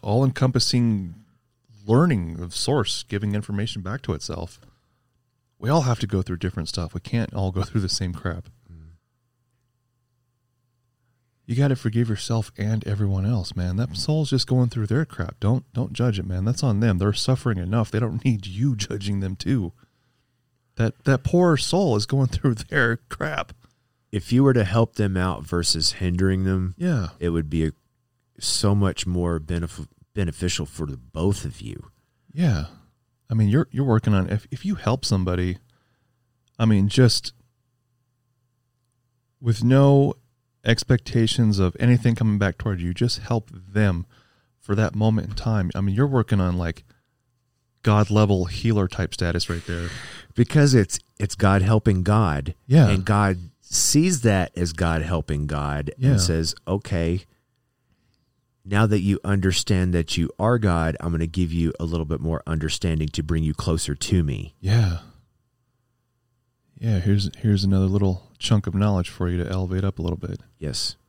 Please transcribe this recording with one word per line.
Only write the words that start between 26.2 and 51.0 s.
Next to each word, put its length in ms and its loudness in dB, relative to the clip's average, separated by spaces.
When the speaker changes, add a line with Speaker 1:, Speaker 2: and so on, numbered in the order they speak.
Speaker 2:
them, 320 -2
Speaker 1:
Yeah. 320 -2
Speaker 2:
it 120 -2
would 180 -2
be 180 -2
a, 60 -2
so 360 0
much 320 0
more 340 -2
benef-, 480 -6
beneficial 520 -4
for 200 -8
the 120 -8
both 480 -2
of 160 -12
you. 280 -14
Speaker 1:
Yeah. 340 0
I 60 -4
mean, 140 4
you're, 240 2
you're 120 -2
working 300 2
on, 160 0
if, 200 -4
if 140 -12
you 120 -4
help 280 -2
somebody, 540 -2
I 80 0
mean, 220 4
just 440 4
with 240 0
no 500 6
expectations 920 2
of 220 2
anything 340 4
coming 240 2
back 200 0
toward 220 -4
you, 140 -2
just 240 -2
help 320 -4
them 560 -2
for 160 -4
that 180 0
moment 360 0
in 40 -10
time. 400 -2
I 60 -4
mean, 160 0
you're 100 2
working 340 2
on, 160 0
like, 280 -4
God 280 4
level 360 4
healer 400 0
type 260 -4
status 380 -2
right 160 -6
there. 220 -6
Speaker 2:
Because 400 4
it's, 260 4